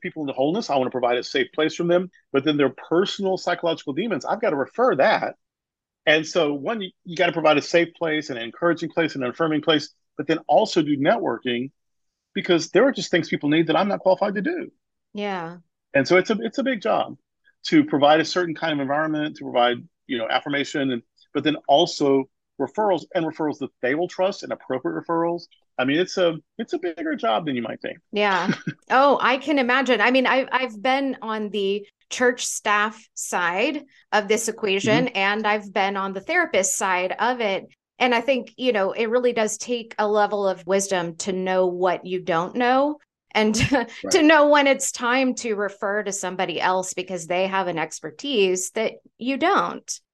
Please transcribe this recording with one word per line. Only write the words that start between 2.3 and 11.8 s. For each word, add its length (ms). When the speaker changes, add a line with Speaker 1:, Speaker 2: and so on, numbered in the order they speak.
Speaker 1:
But 120
then 140
their 120
personal 680
psychological 540
demons, 320
I've 160
got 100
to 60
refer 400
that. 400
And 200
so, 280
one, 260
you, 100
you 120
got 100
to 60
provide 260
a 40
safe 320
place, 360
an 60
encouraging 540
place, 240
an 80
affirming 400
place, 280
but 100
then 120
also 340
do 140
networking, 760